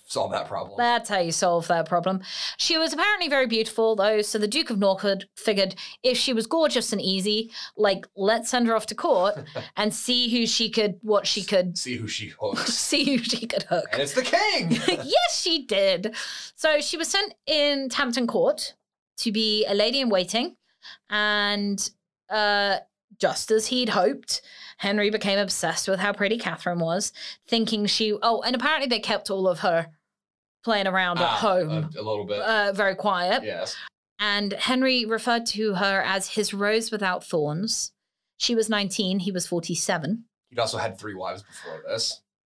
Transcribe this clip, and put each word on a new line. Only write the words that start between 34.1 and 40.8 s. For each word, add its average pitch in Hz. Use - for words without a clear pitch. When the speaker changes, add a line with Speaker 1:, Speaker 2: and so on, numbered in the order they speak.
Speaker 2:
And 202
Henry 254
referred 226
to 214
her 196
as 190
his 202
rose 214
without 190
thorns. 165
She -
was 220
nineteen, 196
he 180
was 180
forty-seven. 175
Speaker 1:
He'd 120
also 113
had 104